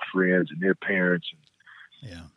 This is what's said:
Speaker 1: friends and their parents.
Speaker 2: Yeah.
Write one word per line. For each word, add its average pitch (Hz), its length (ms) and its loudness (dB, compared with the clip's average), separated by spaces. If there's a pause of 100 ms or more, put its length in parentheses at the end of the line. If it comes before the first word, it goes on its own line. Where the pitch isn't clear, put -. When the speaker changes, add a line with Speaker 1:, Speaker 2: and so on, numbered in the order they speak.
(120)
Speaker 1:
friends 92 400 2
and 80 100 -8
their 95 140 2
parents. 90 520 0 (720)
Speaker 2:
Yeah. 87 200 -16 (160)